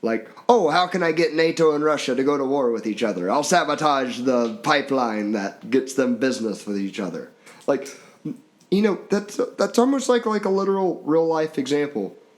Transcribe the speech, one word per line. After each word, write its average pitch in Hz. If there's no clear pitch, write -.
Like, 113
Oh, 214
how 180
can 180
I 165
get 156
nato 160
and 147
Russia 143
to 131
go 147
to 160
war 131
with 107
each 107
other? 92
I'll 143
sabotage 143
the 120
pipeline 123
that 101
gets 131
them 123
business 113
with 101
each 98
other. 82
Like, 139
you 196
know, 208
that's, 208
that's 196
almost 262
like, 240
like 214
a 202
literal 190
real-life 160
example. 139